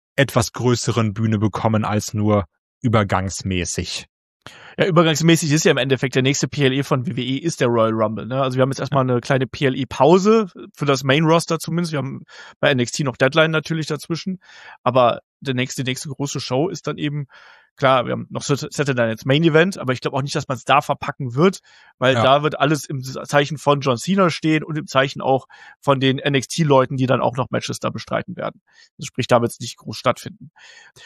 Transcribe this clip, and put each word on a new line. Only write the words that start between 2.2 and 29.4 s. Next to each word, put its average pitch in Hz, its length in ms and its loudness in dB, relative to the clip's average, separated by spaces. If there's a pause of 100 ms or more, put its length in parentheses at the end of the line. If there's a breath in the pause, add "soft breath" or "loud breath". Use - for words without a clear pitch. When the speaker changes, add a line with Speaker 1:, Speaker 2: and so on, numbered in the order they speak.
Speaker 1:
übergangsmäßig. 95 1200 -2 (720 loud breath)
Speaker 2:
Ja, - 80 0
übergangsmäßig 160 640 4
ist 156 140 2
ja 165 60 6
im 135 60 0
Endeffekt 135 380 0
der 131 60 2
nächste 139 260 0
P 139 180 0
L 131 80 2
E 135 100 0
von 131 220 -2
W 117 100 -6
W 127 60 -4
E 131 160 -4
ist 170 220 -6
der 131 80 2
Royal 113 260 2
Rumble, 110 340 -2
ne? 131 140 -2
Also 127 160 -2
wir 131 40 4
haben 135 80 4
jetzt 131 100 -6
erstmal 135 220 0
eine 127 180 0
kleine 131 280 -2
P-L-E-Pause 170 1040 2 (240)
für 151 100 -6
das 143 180 0
Main-Roster 160 560 2
zumindest. 165 320 -4
Wir 147 80 -4
haben 135 240 -8 (360 loud breath)
bei 135 100 2
N 131 100 4
X 120 120 0
T - 120 -2
noch 127 140 -4
Deadline 156 340 4
natürlich 156 360 -2
dazwischen, 165 520 -6 (440 loud breath)
aber 123 380 4 (180)
der 139 160 -4
nächste, 127 280 -4
die 127 80 -4
nächste 143 180 -10
große 139 300 -6
Show 135 280 -2
ist 160 200 -10
dann 151 100 -4
eben, 147 300 -6 (480 soft breath)
klar, 131 300 2
wir 127 80 -4
haben 117 180 -6
noch 117 100 -8
Sat-, 143 320 -4
Saturday 127 320 0
Night's 113 200 -4
Main 143 180 2
Event, 165 340 4
aber 131 160 -2
ich 120 80 -6
glaub 135 140 -4
auch 135 80 -2
nicht, 143 120 -6
dass 143 120 -4
man's 123 180 -6
da 139 160 4
verpacken 131 540 -6
wird, 185 240 2 (400 soft breath)
weil 131 160 4
Speaker 1:
Ja. 113 80 2
Speaker 2:
da 139 180 6
wird 147 180 -2
alles 143 260 0
im 135 180 -8
Zeichen 143 560 -2
von 143 220 0
John 127 160 0
Cena 185 340 2
stehen 156 320 0
und 156 160 -6
im - 80 -10
Zeichen 139 340 0
auch 131 240 0 (340 loud breath)
von 135 200 2
den 131 180 2
N-X-T-Leuten, 139 800 2
die 131 80 0
dann 127 160 2
auch 120 160 -2
noch 123 140 -4
Matches 120 280 -6
da 127 120 -4
bestreiten 120 440 -8
werden. - 280 -10 (340 soft breath)
Also 143 80 -14
sprich, - 220 -6
da 123 140 4